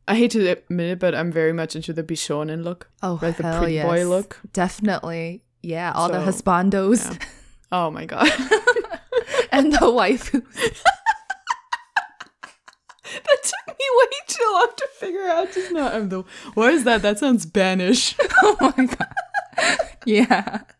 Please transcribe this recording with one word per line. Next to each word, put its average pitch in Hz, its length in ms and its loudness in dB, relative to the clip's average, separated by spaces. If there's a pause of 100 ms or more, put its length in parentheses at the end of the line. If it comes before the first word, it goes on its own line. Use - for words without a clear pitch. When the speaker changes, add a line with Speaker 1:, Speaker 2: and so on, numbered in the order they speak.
Speaker 1:
I 202 60 2
hate 233 180 4
to 214 160 2
admit 175 420 -2
it, 180 100 -6
but 175 160 2
I'm 165 160 -2
very 160 200 2
much 165 220 -6
into 160 180 -8
the 160 120 -4
Bishonen 151 580 -4
look. 175 280 -10 (120)
Speaker 2:
Oh, 175 200 -4
Speaker 1:
Like 165 160 -2
the 165 60 -4
Speaker 2:
hell 165 180 -2
Speaker 1:
pretty 160 200 0
boy 170 160 2
Speaker 2:
yes. 180 80 2
Speaker 1:
look. 185 320 -2 (140)
Speaker 2:
Definitely. 175 880 -4 (200)
Yeah, 170 340 -6
all 170 120 2
the 180 160 -2
Speaker 1:
So, 190 60 2
Speaker 2:
husbandos. 190 800 2
Speaker 1:
yeah. 170 80 -10 (540)
Oh 170 180 -2
my 160 160 -10
God. - 220 0
<laughs> 415 840 -2
Speaker 2:
<laughs> 508 400 -2
And 277 220 4
the 285 60 2
waifus. 233 680 2
<laughs> - 380 -4 (2500)
Speaker 1:
That - 180 2
took - 360 -8
me 539 60 -2 (140)
way 508 80 6 (220)
too 453 240 -2
long 453 240 4
to 554 120 -6 (100)
figure 381 300 -6
out 349 240 -2
just 370 200 -6
now. 294 160 -2
I'm 220 200 -4
the, 185 160 -8 (300)
what 233 200 4
is 269 100 2
that? 226 180 2
That 208 160 0
sounds 262 260 2
Spanish. 185 680 0 (140)
<laughs> - 140 6
Speaker 2:
Oh 392 340 4
my 262 100 4
God. - 1000 -4 (160)
Yeah. 214 560 2 (200)